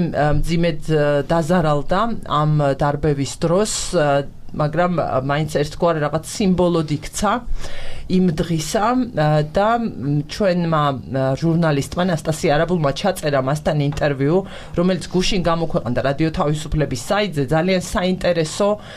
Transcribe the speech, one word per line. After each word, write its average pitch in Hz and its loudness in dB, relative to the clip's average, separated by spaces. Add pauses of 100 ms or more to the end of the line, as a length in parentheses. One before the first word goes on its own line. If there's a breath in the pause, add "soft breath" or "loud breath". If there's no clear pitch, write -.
ა, 147 0
მძიმედ, 160 0
ა, 151 2 (140)
დაზარალდა 165 0 (220)
ამ 151 0 (200)
დარბევის 143 0
დროს, 175 2 (180)
ა, 160 2 (420)
მაგრამ, 165 0
ა, 131 0
მაინც 147 -2
ერთგვარ 160 0
რაღაც 147 -2
სიმბოლოდ 175 2
იქცა 151 -2 (760 loud breath)
იმ 185 2
დღისა, 170 0
ა, 233 0 (140)
და, 190 0
მ, 147 -2
ჩვენმა, 170 0
ა, 131 -2
ჟურნალისტმა 165 0
ნასტასია 165 -2
არაბულმა 160 2
ჩაწერა 151 -2
მასთან 151 -2
ინტერვიუ, 143 0 (340 loud breath)
რომელიც 180 0
გუშინ 185 0
გამოქვეყნდა 165 0
რადიო 143 0
თავისუფლების 151 -2
საიტზე. 196 -2
ძალიან 170 2
საინტერესო, 180 0 (280 loud breath)